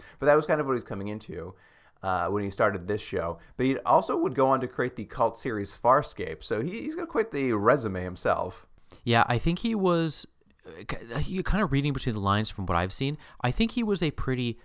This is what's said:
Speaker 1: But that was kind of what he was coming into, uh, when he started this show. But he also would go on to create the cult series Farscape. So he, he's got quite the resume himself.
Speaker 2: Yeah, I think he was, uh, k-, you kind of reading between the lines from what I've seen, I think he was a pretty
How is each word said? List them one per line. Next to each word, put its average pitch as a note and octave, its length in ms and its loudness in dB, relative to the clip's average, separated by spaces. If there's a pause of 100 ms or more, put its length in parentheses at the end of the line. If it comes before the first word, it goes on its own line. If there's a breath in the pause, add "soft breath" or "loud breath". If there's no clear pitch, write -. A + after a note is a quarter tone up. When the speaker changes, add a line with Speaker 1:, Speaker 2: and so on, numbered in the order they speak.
(180 loud breath)
Speaker 1:
But C3+ 80 -4
that D3 80 8
was D#3 120 4
kind D#3 140 2
of C#3+ 60 -4
what C3+ 60 0
he B2+ 40 2
was A2+ 80 -6
coming G2 240 -8
into, F#2 460 -10 (480 soft breath)
uh, F#2 260 0
when G2+ 140 0
he G2+ 80 -4
started G2 380 0
this G#2 120 0
show. E2+ 380 -6 (180 soft breath)
But B2+ 100 0
he C3 140 2
also - 360 2
would F#3+ 180 0
go C3+ 140 4
on C3 120 2
to B2+ 60 -2
create - 300 -4
the G#2+ 80 -8
cult A2+ 340 0
series G#2+ 400 -6
Farscape. A2+ 640 2
So A2 200 -2
he, F3+ 200 -6
he's D#4 140 -8
got E4+ 120 -8
quite A3 220 -2
the C3+ 220 0
resume G#2+ 500 2
himself. F2+ 640 -4 (380 soft breath)
Speaker 2:
Yeah, A#2 240 4
I A#2+ 100 0
think E3+ 220 0
he A3+ 160 -2
was, E3+ 500 0 (400)
uh, E2+ 220 -18
k-, - 100 -4 (280)
you F#3 180 -2
kind G3+ 180 2
of E3 80 0
reading C#3 220 2
between C3 220 -2
the G#2+ 60 -2
lines G2+ 300 2
from F#2+ 160 -6
what F2 100 2
I've F2+ 160 0
seen, C#3+ 240 -2 (240 loud breath)
I B2 120 0
think A3 200 2
he A#3+ 120 -2
was G3+ 180 0
a D#3 80 2
pretty B2 540 -2